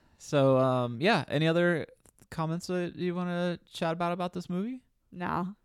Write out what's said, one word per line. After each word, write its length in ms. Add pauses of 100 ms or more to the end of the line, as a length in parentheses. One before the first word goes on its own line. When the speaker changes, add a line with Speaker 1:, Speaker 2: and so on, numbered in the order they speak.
(200)
Speaker 1:
So, 400
um, 420
yeah. 260
Any 200
other 400 (420)
comments 380
that 280
you 200
wanna 420 (160)
chat 200
about, 200
about 200
this 140
movie? 360 (280)
Speaker 2:
No. 360 (180)